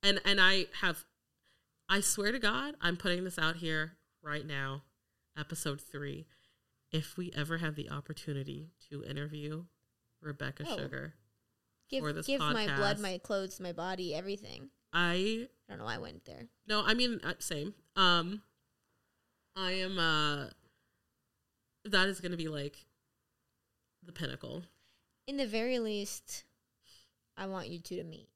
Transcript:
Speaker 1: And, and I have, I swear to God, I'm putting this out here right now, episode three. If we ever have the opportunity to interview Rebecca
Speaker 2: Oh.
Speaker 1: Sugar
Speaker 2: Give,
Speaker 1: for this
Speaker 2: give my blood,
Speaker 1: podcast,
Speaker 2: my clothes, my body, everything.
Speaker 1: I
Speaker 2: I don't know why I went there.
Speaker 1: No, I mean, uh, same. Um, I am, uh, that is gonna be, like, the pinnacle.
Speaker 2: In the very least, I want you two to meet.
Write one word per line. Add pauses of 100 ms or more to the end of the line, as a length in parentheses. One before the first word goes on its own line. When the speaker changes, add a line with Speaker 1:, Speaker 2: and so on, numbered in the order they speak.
Speaker 1:
And,
and
I (160)
have, (840)
I
swear
to
God,
I'm
putting
this
out
here (300)
right
now, (560)
episode
three. (680)
If
we
ever
have
the
opportunity (180)
to
interview (560)
Rebecca
Speaker 2:
Oh.
Speaker 1:
Sugar (760)
Speaker 2:
Give,
Speaker 1:
for
this
Speaker 2:
give
my
blood,
Speaker 1:
podcast,
Speaker 2:
my
clothes,
my
body,
everything. (220)
Speaker 1:
I (200)
Speaker 2:
I
don't
know
why
I
went
there. (200)
Speaker 1:
No,
I
mean,
uh,
same. (200)
Um, (1120)
I
am,
uh, (1400)
that
is
gonna
be,
like, (1160)
the
pinnacle. (640)
Speaker 2:
In
the
very
least, (920)
I
want
you
two
to
meet.